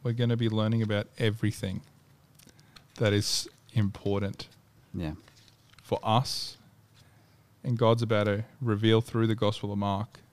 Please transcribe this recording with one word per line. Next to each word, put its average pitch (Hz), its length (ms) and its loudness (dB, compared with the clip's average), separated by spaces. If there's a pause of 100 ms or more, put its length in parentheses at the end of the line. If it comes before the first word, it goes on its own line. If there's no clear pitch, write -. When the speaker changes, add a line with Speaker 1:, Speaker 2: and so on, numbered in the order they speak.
Speaker 1:
we're 120 80 -2
gonna 117 260 2
be 117 120 2
learning 110 320 2
about 104 260 0 (100)
everything 107 640 -2 (1120)
that 104 180 2
is - 340 0 (260)
important 101 760 -2 (460)
Speaker 2:
Yeah. 76 200 -6 (680)
Speaker 1:
for - 220 -4
us. - 540 -2 (1040)
And 123 140 -2
God's 117 240 4
about 110 240 2
to 104 180 0 (180)
reveal 110 400 4
through 113 260 -2
the 110 80 0
Gospel 104 360 -2
of 101 80 -6
Mark 101 400 -4 (140)